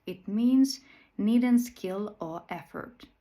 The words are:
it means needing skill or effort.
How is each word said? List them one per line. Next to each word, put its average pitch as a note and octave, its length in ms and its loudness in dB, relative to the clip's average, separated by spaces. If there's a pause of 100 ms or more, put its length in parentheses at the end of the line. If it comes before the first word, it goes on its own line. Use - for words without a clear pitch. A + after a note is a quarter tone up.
it F#3 180 -14
means B3+ 560 2 (380)
needing A#3+ 380 4
skill G3+ 600 -4
or E3 300 -10
effort. - 600 -14 (140)